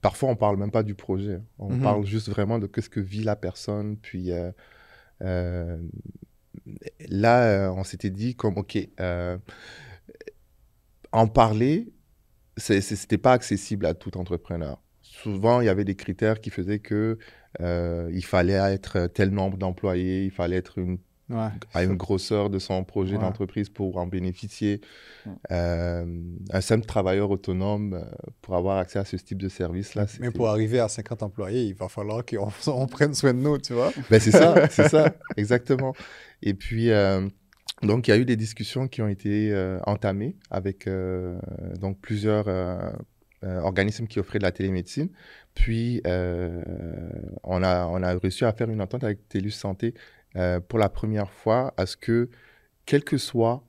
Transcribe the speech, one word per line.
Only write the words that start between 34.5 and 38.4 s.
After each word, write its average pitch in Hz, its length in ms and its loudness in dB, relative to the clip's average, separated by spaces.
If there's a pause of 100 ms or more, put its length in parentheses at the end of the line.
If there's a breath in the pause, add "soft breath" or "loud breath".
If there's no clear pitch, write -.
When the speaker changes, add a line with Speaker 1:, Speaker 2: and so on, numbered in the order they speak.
Speaker 2:
<laughs> - 40 2
Speaker 1:
c'est 151 180 6
ça, 156 260 6 (240)
exactement. 123 560 2 (480 loud breath)
Et 104 100 0
puis, 113 380 0
euh, 98 360 4 (540)
donc, 113 260 2
il 123 40 4
y 107 40 10
a 107 40 8
eu 123 80 4
des 120 100 2
discussions 110 500 -4